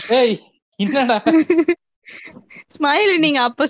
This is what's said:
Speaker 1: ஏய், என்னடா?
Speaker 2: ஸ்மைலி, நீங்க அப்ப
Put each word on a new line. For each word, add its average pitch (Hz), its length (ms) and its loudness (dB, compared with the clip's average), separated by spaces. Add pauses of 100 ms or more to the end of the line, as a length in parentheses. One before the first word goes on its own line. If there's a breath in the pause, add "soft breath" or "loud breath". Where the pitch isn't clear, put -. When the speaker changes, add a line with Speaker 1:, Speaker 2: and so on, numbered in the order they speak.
Speaker 1:
ஏய், 233 300 0 (380)
என்னடா? 240 460 -2 (1600 loud breath)
Speaker 2:
ஸ்மைலி, 349 400 0
நீங்க 294 240 2
அப்ப 240 280 0